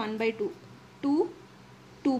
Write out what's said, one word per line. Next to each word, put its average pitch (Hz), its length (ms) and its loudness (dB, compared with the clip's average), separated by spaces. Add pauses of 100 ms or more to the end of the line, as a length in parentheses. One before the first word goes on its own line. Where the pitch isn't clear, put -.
one 214 180 -4
by 220 80 2 (100)
two, 202 100 -2 (540)
two, 285 140 4 (840)
two 269 140 4